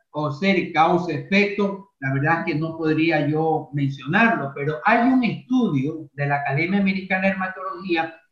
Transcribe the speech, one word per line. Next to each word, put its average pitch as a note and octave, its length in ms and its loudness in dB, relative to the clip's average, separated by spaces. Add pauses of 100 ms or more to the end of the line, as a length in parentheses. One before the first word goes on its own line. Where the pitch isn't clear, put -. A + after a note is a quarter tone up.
(120)
o D3 200 -4
ser F#3+ 420 0
causa-efecto, F3 1300 0
la C3+ 140 -2
verdad D3+ 260 2
es - 140 -4
que D3 60 -2
no D#3+ 180 -4
podría D#3 480 2
yo D3+ 460 0
mencionarlo, C#3+ 840 0
pero D3 300 -4
hay A#3 240 4
un B3+ 160 4
estudio D#3+ 880 -2
de C#3+ 160 -4
la C#3+ 100 0
Academia E3 420 0
Americana F#3+ 420 0
de F#3+ 80 2
Dermatología F#3 880 -4 (160)